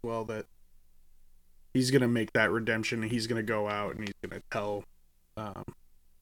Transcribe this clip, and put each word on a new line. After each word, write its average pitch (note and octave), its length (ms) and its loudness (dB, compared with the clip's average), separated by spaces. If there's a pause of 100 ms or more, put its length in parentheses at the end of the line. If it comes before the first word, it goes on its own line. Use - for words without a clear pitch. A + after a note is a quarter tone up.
well, A2+ 220 -4
that G#2+ 200 -6 (1300)
he's B2+ 180 2
gonna C3 160 6
make A#2 260 2
that A2 180 6
redemption, A2+ 520 0
and A2+ 80 -2
he's A2+ 160 0
gonna A#2 160 0
go G#2+ 260 0
out, G#2 260 -2
and G#2+ 80 -8
he's G2+ 100 -6 (160)
gonna G2+ 120 -10 (100)
tell, G#2 320 -2 (540)
um, G2+ 260 -8 (580)